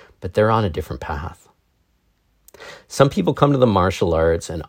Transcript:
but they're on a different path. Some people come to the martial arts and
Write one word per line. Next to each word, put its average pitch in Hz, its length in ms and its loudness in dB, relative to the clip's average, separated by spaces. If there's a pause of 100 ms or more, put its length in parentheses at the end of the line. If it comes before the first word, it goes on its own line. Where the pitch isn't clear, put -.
(220)
but 92 120 -10
they're 107 180 2
on 110 120 2
a 92 60 0
different 78 320 -8
path. - 480 -10 (1400)
Some 139 220 4
people 175 240 -2
come 143 180 2
to 139 60 0
the 123 100 4
martial 90 460 0
arts 82 360 0
and 80 200 -8